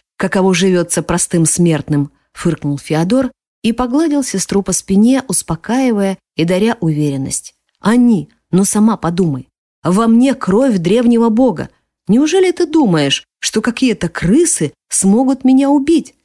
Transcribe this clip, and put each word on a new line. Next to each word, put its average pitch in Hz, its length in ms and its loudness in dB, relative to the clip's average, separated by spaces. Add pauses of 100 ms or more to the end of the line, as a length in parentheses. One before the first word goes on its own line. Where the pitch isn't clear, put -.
(180)
каково 190 360 0
живется 175 500 0
простым 170 420 -2
смертным», 151 680 -2 (220)
фыркнул 151 440 -4
Феодор 190 540 -2 (320)
и 220 100 0
погладил 277 500 -2
сестру 196 400 -4
по - 80 -6
спине, 226 560 2
успокаивая 202 920 -2 (180)
и 160 100 0
даря 190 340 0
уверенность. 147 760 -4 (240)
«Анни, 226 500 2 (220)
ну 185 120 2
сама 214 340 0
подумай, 165 520 -4 (340)
во 196 240 0
мне 240 280 4
кровь 226 420 0
древнего 233 520 2
бога. 214 400 0 (380)
Неужели 311 440 2
ты 359 140 -2
думаешь, 180 580 0 (160)
что - 220 -4
какие-то 214 480 -2
крысы 214 640 0 (160)
смогут 254 540 0
меня 262 260 4
убить? 285 560 0